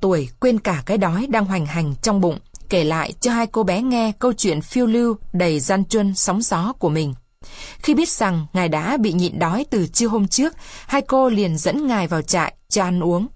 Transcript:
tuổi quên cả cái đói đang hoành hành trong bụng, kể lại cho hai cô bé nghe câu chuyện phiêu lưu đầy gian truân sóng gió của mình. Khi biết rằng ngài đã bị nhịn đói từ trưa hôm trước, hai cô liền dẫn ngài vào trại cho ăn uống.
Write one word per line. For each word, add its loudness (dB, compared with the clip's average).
tuổi 2
quên 2
cả -2
cái 0
đói 0
đang 0
hoành -2
hành -2
trong 2
bụng, 0
kể 2
lại -2
cho 0
hai 0
cô -2
bé 0
nghe 0
câu 2
chuyện 0
phiêu 0
lưu 2
đầy 2
gian 2
truân 0
sóng 0
gió -2
của 2
mình. -2
Khi 0
biết 2
rằng 0
ngài 2
đã 0
bị 2
nhịn 0
đói 0
từ 2
trưa 0
hôm 2
trước, 0
hai 0
cô 4
liền 2
dẫn 0
ngài 0
vào 0
trại 0
cho 2
ăn 0
uống. 0